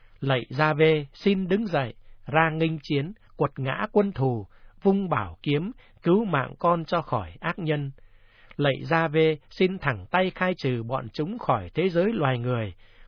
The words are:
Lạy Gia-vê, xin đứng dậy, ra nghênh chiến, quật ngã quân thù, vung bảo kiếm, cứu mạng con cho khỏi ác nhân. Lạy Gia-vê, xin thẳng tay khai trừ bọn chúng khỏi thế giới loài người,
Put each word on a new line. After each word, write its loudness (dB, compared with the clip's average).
Lạy 0
Gia-vê, 2
xin 0
đứng 0
dậy, -2
ra 4
nghênh 0
chiến, -2
quật 0
ngã -4
quân 2
thù, -2
vung 2
bảo -2
kiếm, 0
cứu 4
mạng -2
con 2
cho -2
khỏi -4
ác -6
nhân. -2
Lạy 2
Gia-vê, 2
xin 0
thẳng -2
tay 2
khai -2
trừ -2
bọn -6
chúng -6
khỏi -2
thế 2
giới 2
loài 0
người, -2